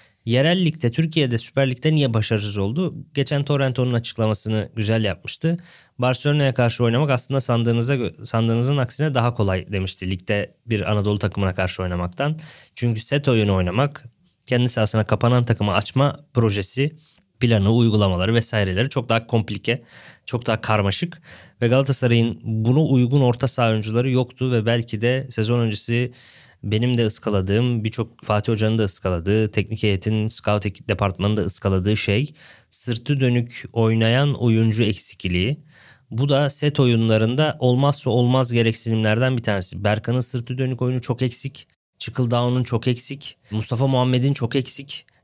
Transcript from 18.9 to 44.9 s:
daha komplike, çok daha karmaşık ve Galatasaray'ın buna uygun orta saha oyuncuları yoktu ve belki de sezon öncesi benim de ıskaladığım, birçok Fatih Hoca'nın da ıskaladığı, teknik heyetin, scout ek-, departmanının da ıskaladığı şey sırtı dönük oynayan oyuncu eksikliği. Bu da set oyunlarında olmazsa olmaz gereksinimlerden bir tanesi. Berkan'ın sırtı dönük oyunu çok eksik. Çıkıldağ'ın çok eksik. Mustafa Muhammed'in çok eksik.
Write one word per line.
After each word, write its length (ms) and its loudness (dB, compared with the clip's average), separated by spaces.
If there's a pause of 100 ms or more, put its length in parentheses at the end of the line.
daha 180 0
komplike, 560 -2 (440)
çok 200 -6
daha 140 0
karmaşık 600 -2 (400)
ve 60 4
Galatasaray'ın 720 2
buna 400 2
uygun 380 4
orta 280 2
saha 220 2
oyuncuları 400 0
yoktu 420 0
ve 140 0
belki 340 -2
de 300 0
sezon 300 0
öncesi 520 -2 (500)
benim 360 0
de 80 4
ıskaladığım, 800 0
birçok 400 -6
Fatih 280 0
Hoca'nın 260 0
da 40 2
ıskaladığı, 680 0
teknik 320 -4
heyetin, 440 0
scout 400 -2
ek-, 220 -8
departmanının 480 0
da 40 0
ıskaladığı 560 0
şey 380 -2 (360)
sırtı 500 -4
dönük 420 0 (100)
oynayan 600 2
oyuncu 480 2
eksikliği. 800 -2 (500)
Bu 180 -2
da 220 2
set 300 0
oyunlarında 800 4
olmazsa 520 2
olmaz 420 2
gereksinimlerden 840 2
bir 60 -4
tanesi. 420 -2
Berkan'ın 360 0
sırtı 380 -6
dönük 240 -4
oyunu 180 -2
çok 220 -4
eksik. 440 -6 (320)
Çıkıldağ'ın 640 0
çok 260 -2
eksik. 480 -6 (140)
Mustafa 360 -2
Muhammed'in 460 2
çok 240 -2
eksik. 500 -8 (180)